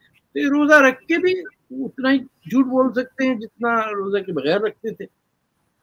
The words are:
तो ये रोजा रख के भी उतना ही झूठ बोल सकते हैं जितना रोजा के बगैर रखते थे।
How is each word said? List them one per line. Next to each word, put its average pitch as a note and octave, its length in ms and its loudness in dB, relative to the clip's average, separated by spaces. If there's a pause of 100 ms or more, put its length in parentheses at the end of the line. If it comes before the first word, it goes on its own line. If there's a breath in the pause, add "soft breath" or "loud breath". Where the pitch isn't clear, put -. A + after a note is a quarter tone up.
(340)
तो C#4 60 -4
ये D4 60 0
रोजा C#4+ 420 6
रख C4 120 0
के - 180 -2
भी F#4 260 0 (400)
उतना C4 260 -4
ही C4+ 100 2
झूठ A#3+ 460 -2
बोल B3+ 260 0
सकते B3+ 340 -4
हैं B3+ 140 0
जितना A3+ 500 -2
रोजा G3 300 -4
के F#3 120 -6
बगैर D#3 300 0
रखते A3 300 -6
थे। - 180 -14 (720)